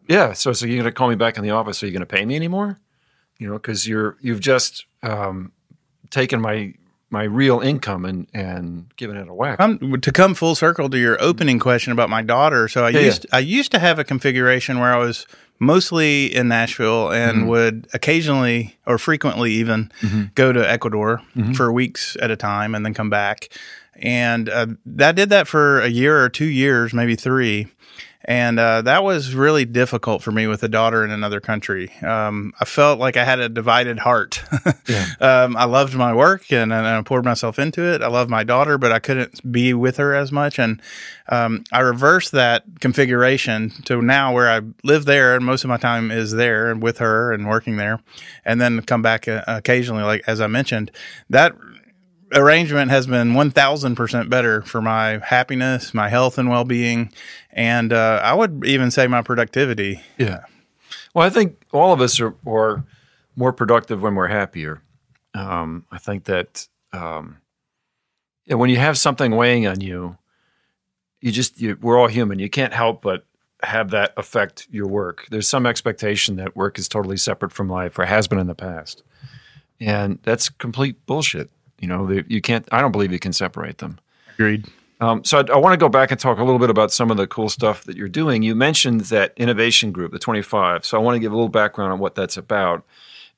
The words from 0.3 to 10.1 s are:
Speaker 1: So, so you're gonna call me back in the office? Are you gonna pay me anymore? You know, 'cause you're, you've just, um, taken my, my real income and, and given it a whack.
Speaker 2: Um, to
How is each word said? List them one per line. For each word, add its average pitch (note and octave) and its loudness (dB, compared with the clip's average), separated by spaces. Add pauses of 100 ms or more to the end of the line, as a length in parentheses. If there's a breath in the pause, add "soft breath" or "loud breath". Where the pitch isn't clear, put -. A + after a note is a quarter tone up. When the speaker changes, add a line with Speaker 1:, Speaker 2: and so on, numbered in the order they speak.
Speaker 1:
So, B2 -4
so A#2 -4
you're A#2+ -4
gonna A#2 -2
call B2+ -2
me A#2 0
back A2+ -2
in G#2 -8
the G#2 -4
office? G#2+ -4
Are - -8
you G2 -6
gonna F2+ -6
pay G2+ -2
me B2+ -4
anymore? F#3 -6 (580)
You A2+ -12
know, G#2 -10
'cause G#2+ -6
you're, G#2+ -4
you've A#2 -4
just, B2+ 0 (180)
um, G2 -8 (580)
taken B2+ -2
my, G#2+ -6 (380)
my G#2+ -4
real A#2+ 2
income G#2+ -4
and, F#2 -8
and F2+ -10 (100)
given G#2 -12
it F#2+ -14
a F2+ -18
whack. A#2 -4
Speaker 2:
Um, C#3 0
to D3 -2